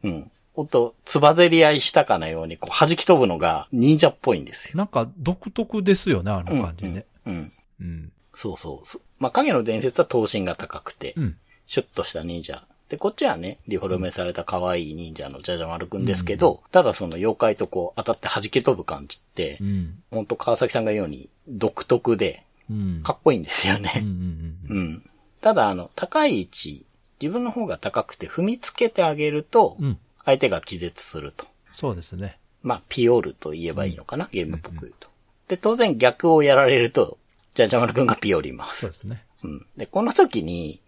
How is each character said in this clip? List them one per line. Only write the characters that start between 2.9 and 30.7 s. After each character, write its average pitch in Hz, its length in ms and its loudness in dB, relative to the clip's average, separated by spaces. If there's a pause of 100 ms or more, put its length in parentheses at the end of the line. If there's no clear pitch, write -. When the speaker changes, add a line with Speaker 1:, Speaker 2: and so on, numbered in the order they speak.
Speaker 1:
き - 100 -4
飛 170 140 8
ぶ 127 60 6
の 87 120 0
が 82 340 0
忍 135 260 6
者 151 120 6
っ - 120 -8
ぽ 120 140 2
い - 40 -4
ん 69 60 -12
で - 80 -18
す - 160 -16
よ。 151 80 -6
Speaker 2:
な 190 60 0
ん 202 40 -4
か、 120 300 -2
独 175 320 -6
特 220 320 -6
で 190 140 4
す 180 160 -2
よ 113 100 2
ね、 98 100 -4
あ 95 120 -4
の 120 180 -2
感 85 160 -6
じ 95 120 -8
ね。 90 160 -8 (200)
Speaker 1:
う 110 60 -8
ん、 - 20 -6
う - 20 -6
ん、 80 160 -12 (300)
う - 20 -14
ん。 90 40 -10
Speaker 2:
う 85 40 -10
ん。 78 200 -14 (240)
Speaker 1:
そ 101 180 -8
う - 40 -14
そ - 280 -14
う。 - 20 -20
す-、 - 120 -18 (200)
ま - 100 -2
あ、 - 20 -10
影 285 200 2
の 127 120 2
伝 110 180 -2
説 131 200 0
は - 40 6
頭 113 260 0
身 104 120 -2
が 90 120 -4
高 - 260 -14
く - 120 -16
て、 - 240 -12
Speaker 2:
う 165 40 -4
ん。 87 160 -4 (280)
Speaker 1:
シ - 140 -2
ュ - 40 -4
ッ - 20 -8 (100)
と 92 80 -4
し - 100 -8
た 80 100 -8
忍 85 200 -8
者。 - 200 -14 (260)
で、 147 80 -8
こ 202 120 -2
っ 214 60 -12
ち 302 100 -2
は 226 120 0
ね、 175 200 -10 (100)
デ 196 100 -2
ィ - 20 0
フ - 60 -6
ォ - 40 -4
ル 92 100 -2
メ 90 120 -4
さ 90 140 -6
れ 87 80 -6
た 87 100 -6
可 90 220 -4
愛 87 260 -2
い - 20 -10
忍 82 220 -12
者 69 140 -12
の 67 120 -16
ジ 90 100 -8
ャ 87 60 -4
ジ 82 60 -6
ャ 80 40 -8
マ 85 120 -8
ル - 80 -8
く 101 100 -8
ん 95 80 -2
で 104 80 0
す 92 100 -4
け 87 120 -4
ど、 - 280 2
Speaker 2:
う - 40 -20
ん。 - 40 -20
Speaker 1:
た 180 120 8
だ 117 100 2
そ 95 140 -6
の 82 80 -8
妖 101 200 0
怪 110 200 2
と 98 100 -4
こ 87 320 -6
う、 - 0 -
当 110 60 -6
た - 80 -2
っ - 80 0
て - 80 -10
弾 - 240 -4
け 131 100 2
飛 120 160 2
ぶ - 60 -10
感 73 240 -10
じ - 120 -14
っ - 140 -20
て、 76 260 -6
Speaker 2:
う 101 40 -8
ん。 95 480 -4
Speaker 1:
ほ 113 100 -4
ん 104 60 -6
と 117 80 -2
川 117 220 0
崎 123 140 0
さ 117 100 0
ん 110 40 -2
が 110 60 0
言 104 80 0
う 98 40 -2
よ - 20 -2
う - 40 -6
に、 65 200 -12 (180)
独 113 360 -4
特 117 340 2
で、 - 280 -4 (240)
Speaker 2:
う 107 40 -6
ん。 95 300 -4
Speaker 1:
か - 100 -4
っ - 100 -6
こ 160 80 6
い 123 60 0
い - 20 -4
ん 80 40 -10
で - 60 -14
す - 180 -4
よ 101 120 0
ね。 101 160 -6
Speaker 2:
う 127 60 0
ん 107 60 -4
う - 20 -4
ん 95 40 -4
う - 0 -
ん 82 440 -8 (120)
う 107 40 -6
ん。 101 40 -2
Speaker 1:
う 90 120 -4
ん。 - 200 -14 (320)
た 220 140 4
だ、 110 140 4
あ 98 40 -2
の、 87 220 -8
高 - 320 0
い 123 140 0
位 87 40 -6
置、 - 400 -12 (340)
自 151 120 -4
分 240 120 -4
の 240 80 -4
方 226 140 -6
が 147 140 -6
高 107 240 -4
く - 120 -12
て - 120 -14
踏 - 160 -4
み 233 160 -2
つ - 120 -12
け 233 180 0
て 196 140 0
あ 156 120 2
げ 151 160 0
る 147 120 -2
と、 - 360 2
Speaker 2:
う 143 80 -2
ん。 117 100 -2 (280)
Speaker 1:
相 135 140 4
手 131 100 4
が 85 120 -2
気 - 160 -12